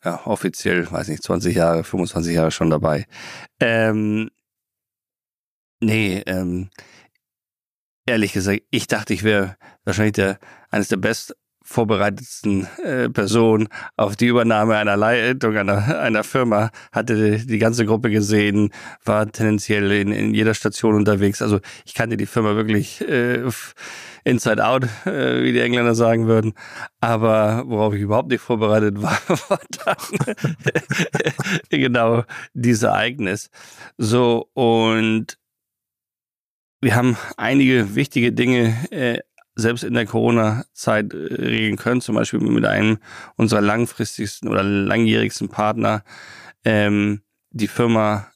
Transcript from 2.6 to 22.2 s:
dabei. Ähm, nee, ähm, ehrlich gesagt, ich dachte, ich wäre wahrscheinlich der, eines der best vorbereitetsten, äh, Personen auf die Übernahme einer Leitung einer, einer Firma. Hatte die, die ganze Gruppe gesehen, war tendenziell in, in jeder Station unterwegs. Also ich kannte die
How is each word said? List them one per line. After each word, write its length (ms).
dabei. 340
Ähm, 680
nee, 460
ähm, 440
ehrlich 260
gesagt, 380
ich 160
dachte, 260
ich 100
wäre 340
wahrscheinlich 280
der, 260
eines 160
der 100
best 380
vorbereitetsten, 960
äh, 280
Personen 580
auf 180
die 120
Übernahme 500
einer 180
Leitung 600
einer, 420
einer 240
Firma. 460
Hatte 460
die, 60
die 120
ganze 280
Gruppe 240
gesehen, 600
war 260
tendenziell 640
in, 220
in 200
jeder 200
Station 420
unterwegs. 460
Also 180
ich 100
kannte 220
die 100